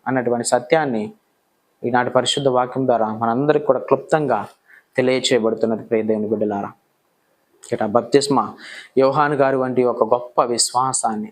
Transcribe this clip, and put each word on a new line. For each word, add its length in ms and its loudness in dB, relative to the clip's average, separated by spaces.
అన్నటువంటి 400 -2
సత్యాన్ని 680 0
ఈనాటి 260 0
పరిశుద్ధ 380 0
వాక్యం 380 0
ద్వారా 220 2
మనందరికి 580 0
కూడా 140 2
క్లుప్తంగా 680 0
తెలియచేయబడుతున్నది. 880 0
ప్రియ 200 0
దేవుని 240 -2
బిడ్డలారా, 440 -2
ఇట 100 -4
బప్తిస్మ 720 2
యోహాను 380 2
గారు 220 2
వంటి 260 0
ఒక 200 0
గొప్ప 380 0
విశ్వాసాన్ని, 920 -2